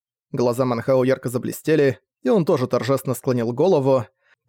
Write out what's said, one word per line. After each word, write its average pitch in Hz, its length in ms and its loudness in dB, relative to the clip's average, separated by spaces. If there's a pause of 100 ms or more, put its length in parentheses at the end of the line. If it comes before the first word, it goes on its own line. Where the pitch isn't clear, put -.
(320)
Глаза 120 340 0
Манхао 127 360 0
ярко 131 280 -2
заблестели, 127 720 -2 (220)
и 247 60 -2
он 214 160 2
тоже 139 220 0
торжественно 123 480 -2
склонил 123 400 -2
голову. 135 500 2 (440)